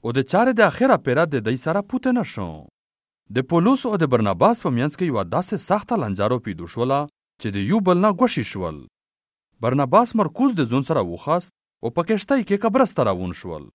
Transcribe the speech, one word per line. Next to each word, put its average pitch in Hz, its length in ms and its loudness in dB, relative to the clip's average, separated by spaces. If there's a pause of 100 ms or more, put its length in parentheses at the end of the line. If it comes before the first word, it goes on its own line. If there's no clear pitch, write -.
او 117 140 -4
د - 20 2 (120)
چارې 240 260 4
د 233 40 4 (100)
اخره 247 340 4
پیره 143 200 2
د 127 220 -2
دی 127 180 0
سره 196 240 -2
پوته 254 280 -2
نه 220 60 -2 (100)
شو. 90 180 -8 (880)
د 127 120 -2
پولوس 190 360 4
او 214 180 -2
د 143 100 0
برناباس 110 520 2
په 170 120 0
منځ 147 200 -2
کې 185 120 -2
یوه 107 140 -2 (100)
داسې 180 220 -4 (140)
سخته 202 340 -2
لنجه 101 280 -2
را 127 140 0
پیدا 85 280 -10
شوله 131 260 -2 (420)
چې 120 140 -6
د 101 160 -2
یو 220 160 2
بل 180 180 4
نه 214 40 4 (100)
ګوښې 220 320 0
شول. 85 260 -6 (840)
برناباس 143 580 2
مرکوس 226 360 0
د 151 160 2
ځون 131 160 0
سره 139 220 0
وخاست 156 420 -4 (320)
او 120 140 -2
په 170 120 0
کشتۍ 220 380 0
کې 202 160 0
قبرس 226 340 2
ته 127 120 2
روان 90 320 -4
شول. 78 340 -12